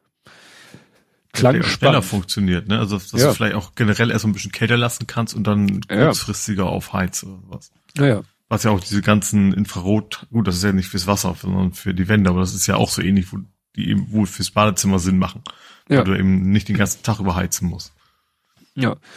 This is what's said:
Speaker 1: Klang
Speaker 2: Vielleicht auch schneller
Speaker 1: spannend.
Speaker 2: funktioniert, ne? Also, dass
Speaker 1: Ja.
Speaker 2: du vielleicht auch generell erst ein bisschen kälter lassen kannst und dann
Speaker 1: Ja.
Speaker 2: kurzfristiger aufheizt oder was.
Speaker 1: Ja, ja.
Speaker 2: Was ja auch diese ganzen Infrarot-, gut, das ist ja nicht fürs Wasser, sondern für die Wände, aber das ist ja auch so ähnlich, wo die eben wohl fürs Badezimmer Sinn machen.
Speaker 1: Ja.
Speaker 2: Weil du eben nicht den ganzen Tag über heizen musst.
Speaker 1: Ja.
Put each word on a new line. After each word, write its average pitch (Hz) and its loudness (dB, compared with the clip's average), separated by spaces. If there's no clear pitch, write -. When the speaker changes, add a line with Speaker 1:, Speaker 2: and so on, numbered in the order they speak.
Speaker 1:
Klang 123 4
Speaker 2:
Vielleicht 113 0
auch - -2
schneller 127 2
Speaker 1:
spannend. 143 2
Speaker 2:
funktioniert, 92 -2
ne? 107 0
Also, 104 -2
dass - -12
Speaker 1:
Ja. 123 4
Speaker 2:
du 123 2
vielleicht 104 -2
auch - -8
generell 117 2
erst 110 -2
ein 107 2
bisschen 104 -6
kälter 120 0
lassen 120 -2
kannst - -4
und 104 -4
dann 101 0
Speaker 1:
Ja. 107 4
Speaker 2:
kurzfristiger 104 -2
aufheizt 92 -4
oder 95 -18
was. - -20
Speaker 1:
Ja, 143 4
ja. 110 0
Speaker 2:
Was 110 -2
ja 113 2
auch 101 2
diese 101 -2
ganzen 101 4
Infrarot-, 101 -2
gut, 110 0
das 90 0
ist 90 -2
ja 101 4
nicht 95 0
fürs 92 -6
Wasser, 95 0
sondern 92 -2
für 92 -6
die 92 -2
Wände, 101 4
aber 90 2
das 92 -2
ist - -4
ja 98 2
auch 107 2
so - -4
ähnlich, 95 2
wo 101 -8
die 107 -4
eben 101 -2
wohl 107 2
fürs - -8
Badezimmer 98 2
Sinn 92 2
machen. 90 -2
Speaker 1:
Ja. 143 4
Speaker 2:
Weil 120 4
du 98 0
eben 95 2
nicht 101 2
den 104 0
ganzen 98 -2
Tag 107 -2
über 92 -2
heizen 90 -2
musst. - -10
Speaker 1:
Ja. 131 -2